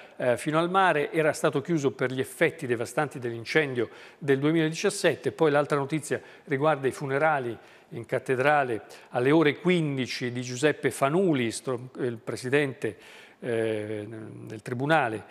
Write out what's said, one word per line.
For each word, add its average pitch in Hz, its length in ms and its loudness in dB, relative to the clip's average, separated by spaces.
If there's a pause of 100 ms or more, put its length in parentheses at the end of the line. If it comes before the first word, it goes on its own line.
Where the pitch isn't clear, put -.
(160)
eh, 123 200 2
fino 151 220 0
al 170 100 2
mare, 175 440 2
era 156 200 2
stato 147 280 0
chiuso 143 320 0
per 127 180 -2
gli 131 80 -6
effetti 135 480 -2
devastanti 123 540 -2
dell'incendio 120 680 -2 (300)
del 139 220 2
duemiladiciassette. 160 880 0
Poi 156 220 2
l'altra 147 260 2
notizia 139 420 -4 (260)
riguarda 139 420 0
i 117 40 0
funerali 139 640 -2 (360)
in 117 140 -10
cattedrale 131 760 2 (280)
alle 127 220 2
ore 151 260 4
quindici 143 720 0
di 123 120 -6
Giuseppe 127 500 0
Fanuli, 143 580 2
stro-, 127 480 -6
il 123 200 -4
presidente, 123 800 -2 (440)
eh, 110 680 -4
del 113 540 -14
tribunale, 127 680 0